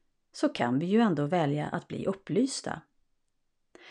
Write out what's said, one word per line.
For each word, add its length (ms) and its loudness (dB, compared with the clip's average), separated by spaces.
så 180 -2
kan 300 0
vi 60 0
ju 140 4
ändå 260 4
välja 420 0
att 200 -6
bli 180 -8
upplysta. 760 -2